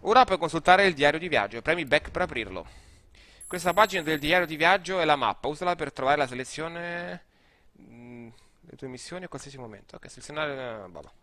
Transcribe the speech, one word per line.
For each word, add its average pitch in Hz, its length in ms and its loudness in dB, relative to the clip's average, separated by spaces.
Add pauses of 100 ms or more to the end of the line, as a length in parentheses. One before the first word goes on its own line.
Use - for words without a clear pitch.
Ora 233 240 6
puoi 190 140 0
consultare 170 480 4
il 180 60 2
diario 147 260 2
di 180 80 -8
viaggio. 113 340 -2
Premi 165 240 -2
back 139 240 2
per 170 140 -2
aprirlo. 107 420 -6 (840)
Questa 175 260 -2
pagina 190 280 4
del 156 180 0
diario 165 280 2
di 156 80 -8
viaggio 175 440 4
è 160 60 2
la 151 100 6
mappa. 117 320 0
Usala 175 280 -2
per 151 180 -6
trovare 147 240 2
la 143 100 2
selezione, 170 960 -10 (540)
mm, 120 500 -18 (320)
le 165 140 -20
tue 135 120 -14
missioni 165 380 -14
a - 20 -14
qualsiasi 139 300 -16
momento. 113 380 -18
Ok, - 140 -20
selezionare, 147 440 -8
eh, 113 360 -10
bla 82 120 -16
bla. 73 100 -20 (100)